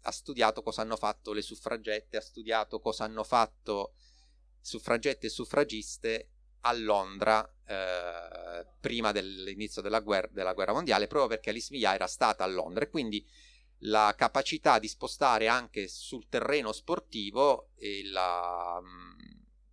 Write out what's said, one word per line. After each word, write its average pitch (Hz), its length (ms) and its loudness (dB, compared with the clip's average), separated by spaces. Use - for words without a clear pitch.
ha - 80 -4
studiato 117 520 0
cosa 113 200 -4
hanno 110 140 -4
fatto 107 360 -4
le 104 80 -4
suffragette, 110 760 -6
ha - 20 -8
studiato 110 580 -4
cosa 113 260 -4
hanno 110 200 -4
fatto 107 680 0
suffragette 117 680 -2
e - 20 -8
suffragiste 113 960 -2
a 120 100 4
Londra, 104 680 4
eh, 87 1000 -6
prima 117 320 -2
dell'inizio 98 720 -6
della 104 160 2
guerra, 101 320 2
della 92 220 -2
guerra 95 200 0
mondiale, 113 360 2
proprio 127 220 2
perché 110 200 -4
Alice 113 220 -6
Miliat 101 240 2
era 92 100 -2
stata 104 380 2
a - 20 2
Londra 92 380 -2
e - 40 -2
quindi 110 380 -4
la 107 380 4
capacità 139 640 4
di 110 80 -6
spostare 113 600 2
anche 113 400 0
sul - 400 -12
terreno 127 420 0
sportivo 120 1040 0
e 101 300 -8
la, 87 760 -2
mm, 90 380 -18